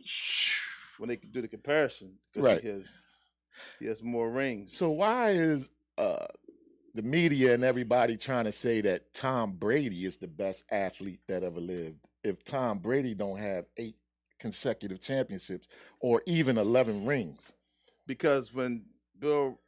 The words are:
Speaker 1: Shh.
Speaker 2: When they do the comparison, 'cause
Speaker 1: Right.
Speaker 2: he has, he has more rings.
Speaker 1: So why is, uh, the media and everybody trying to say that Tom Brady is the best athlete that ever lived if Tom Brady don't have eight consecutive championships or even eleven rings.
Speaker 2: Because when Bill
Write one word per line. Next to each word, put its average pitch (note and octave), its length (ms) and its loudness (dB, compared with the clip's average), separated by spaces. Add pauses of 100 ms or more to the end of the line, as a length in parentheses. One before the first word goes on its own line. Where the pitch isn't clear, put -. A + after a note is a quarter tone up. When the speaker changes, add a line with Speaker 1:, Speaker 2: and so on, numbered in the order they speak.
Speaker 1:
Shh. - 540 -4 (400)
Speaker 2:
When A2+ 120 -8
they A#2+ 60 -4
do G#2+ 260 -8
the A2+ 60 -6
comparison, A2 680 -2 (160)
'cause C#3 100 0
Speaker 1:
Right. A2+ 180 6
Speaker 2:
he A#2 60 -8
has, G2 280 -10 (840)
he A2+ 80 -8
has A2 160 -6
more A#2 260 -2
rings. A#2 460 -4
Speaker 1:
So F3 160 2
why G#3+ 400 4
is, D#3+ 380 2 (280)
uh, - 300 0 (680)
the A2+ 80 -8
media C3+ 520 6
and B2 100 4
everybody A#2+ 540 4
trying A#2+ 280 -2
to G#2+ 60 -2
say A#2 300 2
that G2 320 0
Tom A#2+ 400 0
Brady G2+ 520 0
is F2+ 120 -6
the F#2 100 -10
best F#2+ 420 -6
athlete G2 580 -4
that F#2 160 -4
ever E2+ 180 -6
lived E2+ 380 -8 (240)
if G2 200 -4
Tom A#2+ 360 -2
Brady B2 360 -2
don't G2 220 -6
have G2 280 -6 (120)
eight A2+ 180 -10 (460)
consecutive G2+ 600 -4
championships G2 680 -6 (340)
or A#2 240 4
even D3+ 320 2
eleven A2 480 2
rings. A#2+ 480 -4 (540)
Speaker 2:
Because C#3 460 0
when B2 300 -4 (360)
Bill C#3+ 480 0